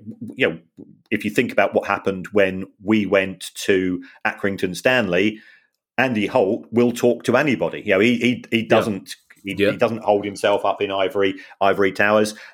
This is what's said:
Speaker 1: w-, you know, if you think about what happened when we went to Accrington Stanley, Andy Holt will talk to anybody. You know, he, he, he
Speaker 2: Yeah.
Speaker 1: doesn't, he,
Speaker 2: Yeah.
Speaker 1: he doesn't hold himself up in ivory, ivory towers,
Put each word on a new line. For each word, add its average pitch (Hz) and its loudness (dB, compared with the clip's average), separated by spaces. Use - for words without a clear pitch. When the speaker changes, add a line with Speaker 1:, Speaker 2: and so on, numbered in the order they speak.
Speaker 1:
w-, 110 -14
you 123 2
know, 80 -6
if - -4
you 104 -4
think 123 0
about 98 2
what 101 0
happened 95 -4
when 95 0
we 107 2
went 95 -2
to 92 0
Accrington 98 -4
Stanley, 107 0
Andy 117 0
Holt 107 0
will 120 2
talk 120 0
to 120 0
anybody. 87 -2
You 101 0
know, 95 4
he, 120 4
he, 120 -2
he 117 0
Speaker 2:
Yeah. - -10
Speaker 1:
doesn't, 110 0
he, 196 -6
Speaker 2:
Yeah. - 2
Speaker 1:
he - -4
doesn't 113 -2
hold 104 2
himself 101 0
up 101 0
in 98 -2
ivory, 98 0
ivory 98 2
towers, 107 2